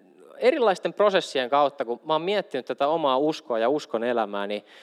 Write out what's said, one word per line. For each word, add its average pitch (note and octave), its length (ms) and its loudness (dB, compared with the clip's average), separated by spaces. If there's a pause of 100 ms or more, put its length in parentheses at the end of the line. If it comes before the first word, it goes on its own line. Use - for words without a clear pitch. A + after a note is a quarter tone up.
(380)
erilaisten G#3+ 560 2
prosessien E3+ 560 0
kautta, C#3 360 2
kun A#2 180 -6
mä D#3 100 -2
oon D#3 80 0
miettinyt F#3 440 -4
tätä D3 220 -2
omaa D3 300 2
uskoa C#3 420 -2
ja A2+ 100 2
uskon C#3 340 -2
elämää, G#2 440 -2
niin G#2 180 -6 (160)